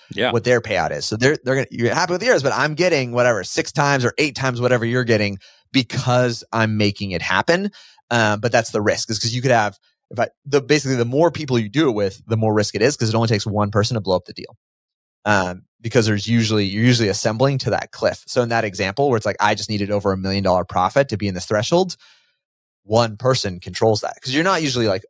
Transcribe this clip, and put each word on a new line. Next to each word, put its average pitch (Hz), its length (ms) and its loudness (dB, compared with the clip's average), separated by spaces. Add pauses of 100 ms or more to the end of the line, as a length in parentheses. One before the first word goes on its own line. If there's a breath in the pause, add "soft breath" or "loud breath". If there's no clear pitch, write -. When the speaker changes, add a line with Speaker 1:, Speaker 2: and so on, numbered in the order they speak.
(140 soft breath)
Speaker 1:
Yeah. 117 180 -2
Speaker 2:
what 117 140 -2
their 123 160 4
payout 87 300 -2
is. 73 120 -6
So 107 140 -4
they're, 156 260 2
they're 131 120 -2
gonna, 135 160 -4
you're 117 220 -2
happy 175 200 -2
with 180 100 -4
yours, 226 180 2
but 127 120 0
I'm 143 200 -2
getting 147 380 0
whatever, 120 320 2
six - 300 -4
times 143 320 2
or - 120 0
eight 143 160 0
times 123 280 -4
whatever 123 240 2
you're 123 180 0
getting 104 360 0 (340 soft breath)
because 123 680 0 (120)
I'm 110 240 2
making 101 340 0
it 87 100 -4
happen. 170 500 0 (380 loud breath)
Um, 107 300 2
but 117 140 -4
that's 117 180 2
the 110 100 0
risk, - 280 -2
is 107 100 -4
'cause 117 140 -4
you 127 80 -4
could 127 100 2
have, 107 260 2 (320)
if - 80 -12
I, 117 120 0 (160)
the, 139 160 2
basically 135 340 0
the 120 80 2
more 143 280 2
people 131 280 -2
you 107 80 -2
do 143 220 0
it - 20 0
with, 101 360 -2
the 113 100 0
more 110 160 2
risk 107 220 0
it 101 60 0
is, 143 140 4
'cause 113 140 0
it 110 60 0
only 113 120 2
takes 107 180 0
one 104 260 -2
person 104 240 0
to 107 60 -2
blow 92 140 0
up 90 80 -2
the - 80 -20
deal. - 240 -16 (720)
Um, 92 380 0 (180)
because 117 240 2
there's 101 220 -2
usually, 110 360 2
you're 101 220 0
usually 117 240 4
assembling 120 480 0
to 117 140 -2
that - 200 -4
cliff. - 340 -2
So - 160 -2
in 120 80 0
that 117 140 0
example 101 460 -2
where 120 80 2
it's 101 80 -4
like, 101 160 -2
I 104 120 4
just 104 160 -6
needed 101 220 -2
over 98 220 0
a 95 40 -2
million 95 280 -2
dollar 90 180 4
profit 98 460 0
to 110 80 -4
be 101 100 -4
in 95 60 -4
this 90 120 -8
threshold, 170 520 0 (840 soft breath)
one 110 340 0
person 113 420 -2
controls 104 400 0
that, - 220 -8
'cause 127 120 -8
you're 156 120 0
not 185 160 0
usually, 123 260 0
like, 95 220 -2